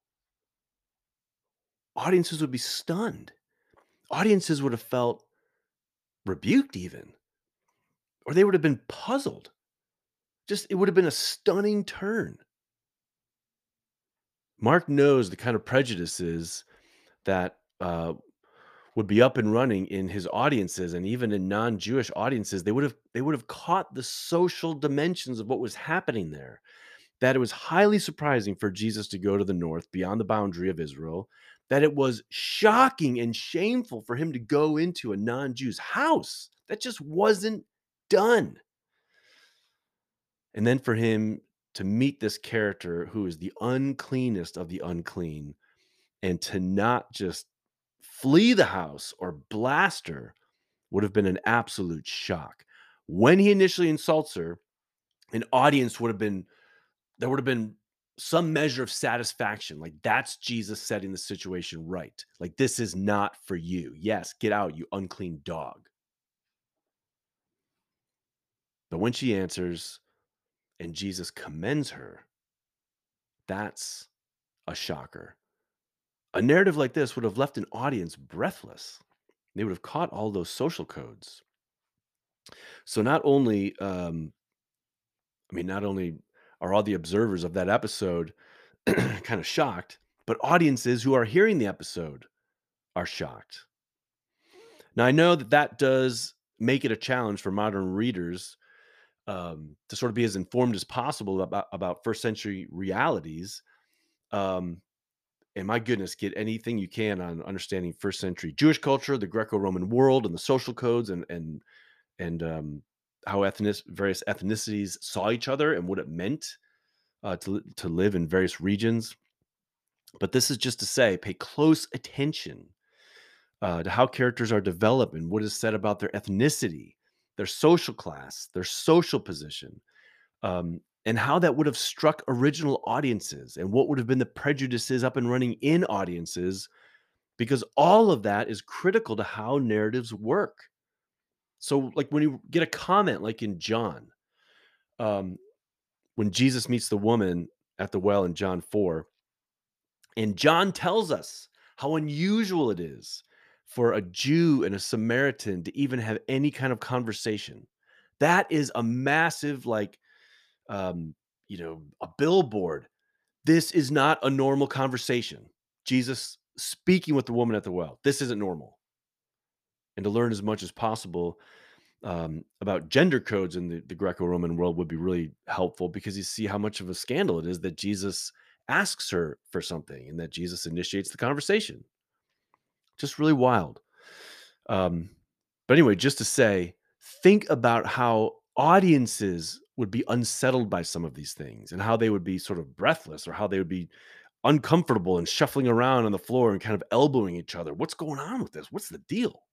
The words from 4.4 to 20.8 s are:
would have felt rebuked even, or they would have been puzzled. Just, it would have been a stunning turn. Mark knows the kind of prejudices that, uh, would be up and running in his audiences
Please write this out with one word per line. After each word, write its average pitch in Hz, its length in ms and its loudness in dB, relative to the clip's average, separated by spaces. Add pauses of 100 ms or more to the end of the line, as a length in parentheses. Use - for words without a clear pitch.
would 135 100 2
have 117 100 -4
felt 120 420 0 (1000)
rebuked 240 500 0
even, - 380 -12 (1120)
or 143 80 -6
they 180 100 8
would 202 120 6
have 165 60 4
been 147 260 2
puzzled. - 640 -6 (960)
Just, 202 220 -6
it 202 60 -2
would 185 120 4
have 180 80 2
been 185 100 8
a 151 60 2
stunning 202 720 0
turn. 196 540 -6 (2250)
Mark 156 300 4
knows 143 400 6
the 87 60 -10
kind 120 200 -2
of 98 100 -4
prejudices 87 1000 -2 (640)
that, 92 320 0 (220)
uh, 85 340 -4 (840)
would 110 80 2
be 104 160 6
up 131 160 8
and 107 160 2
running 113 340 2
in 95 220 -4
his 90 240 -6
audiences 98 640 0